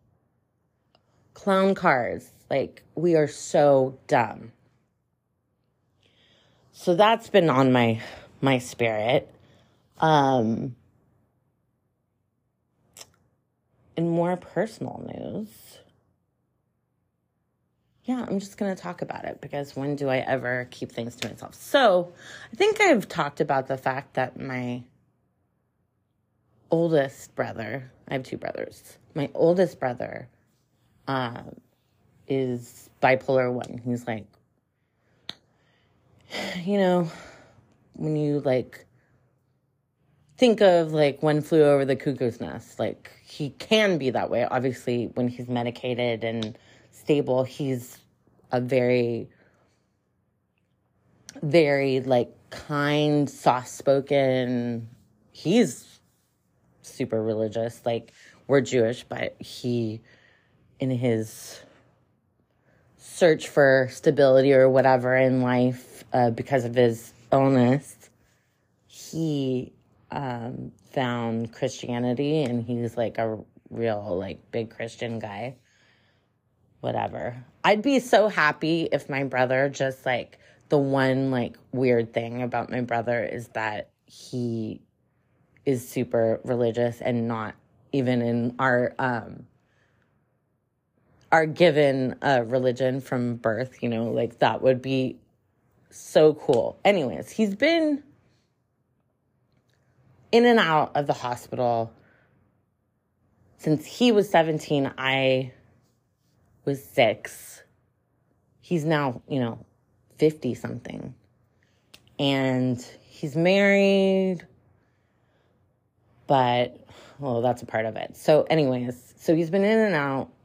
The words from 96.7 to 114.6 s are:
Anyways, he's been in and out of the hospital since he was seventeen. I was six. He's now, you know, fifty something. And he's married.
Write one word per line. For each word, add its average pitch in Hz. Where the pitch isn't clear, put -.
Anyways, 143
he's 208
been 302
in 233
and 233
out 160
of 143
the 147
hospital 120
since 151
he 247
was 202
seventeen. 156
I 131
was 139
six. -
He's 160
now, 147
you 139
know, 117
fifty 151
something. 120
And 131
he's -
married. 190